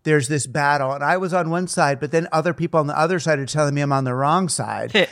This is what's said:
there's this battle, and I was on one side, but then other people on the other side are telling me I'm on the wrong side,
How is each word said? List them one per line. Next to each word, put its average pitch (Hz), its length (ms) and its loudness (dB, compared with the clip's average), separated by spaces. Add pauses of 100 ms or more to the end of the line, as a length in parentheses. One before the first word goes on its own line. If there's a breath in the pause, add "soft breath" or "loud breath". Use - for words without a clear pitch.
there's 147 240 2
this 143 180 -2
battle, 139 460 0
and 143 100 -6
I 156 140 2
was 185 180 -2
on 170 160 0
one 180 160 -2
side, 143 320 0
but 139 140 -6
then 160 180 0
other 160 240 0
people 165 240 -2
on 147 80 2
the 143 100 -4
other 165 220 2
side 151 220 0
are 135 60 -6
telling 147 280 0
me 143 60 -2
I'm 143 120 0
on 135 120 0
the 127 100 -2
wrong 156 340 0
side, 117 640 -2